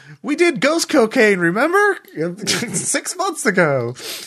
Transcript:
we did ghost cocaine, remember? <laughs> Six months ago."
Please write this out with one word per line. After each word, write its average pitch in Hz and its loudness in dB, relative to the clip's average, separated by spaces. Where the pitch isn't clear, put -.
we 294 -4
did 320 2
ghost 311 2
cocaine, 220 4
remember? 330 2
<laughs> 175 -6
Six - -4
months 370 -4
ago." 147 2